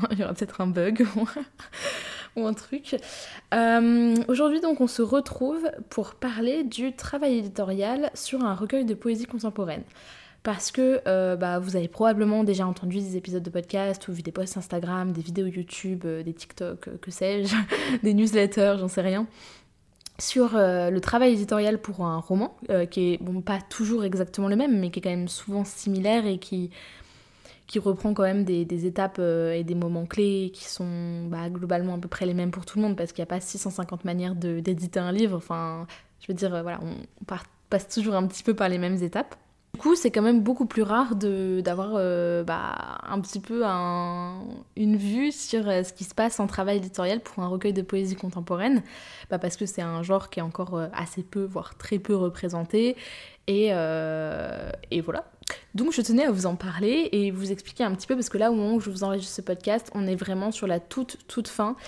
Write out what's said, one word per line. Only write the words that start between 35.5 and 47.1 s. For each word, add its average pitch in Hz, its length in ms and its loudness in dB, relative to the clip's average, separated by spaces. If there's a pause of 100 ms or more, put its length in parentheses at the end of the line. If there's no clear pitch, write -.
je - 60 -20
veux 190 60 -2
dire, 180 200 0
euh, 170 80 -2
voilà, 170 200 -6
on, 160 120 -6 (260)
on 196 60 -14
part, 190 180 -8 (240)
passe 190 180 0
toujours 214 280 0
un 190 120 4
petit 185 160 -4
peu 220 120 4
par 185 160 2
les 180 80 0
mêmes 180 240 0
étapes. 180 340 -2 (380)
Du - 80 -10
coup, 320 120 8
c'est 262 160 4
quand 214 120 2
même 233 180 8
beaucoup 240 240 2
plus 220 160 0
rare 226 360 2
de, 190 440 0
d'avoir, 185 360 0
euh, 175 480 2
bah, - 600 -4
un 196 140 -2
petit 196 200 -4
peu 226 260 -2
un, 175 720 -2 (360)
une 214 220 4
vue 226 360 2
sur, 220 360 -2
euh, 185 140 4
ce 185 100 -6
qui - 120 -10
se - 100 -14
passe 226 260 0
en 196 60 2
travail 202 320 0
éditorial 185 420 -2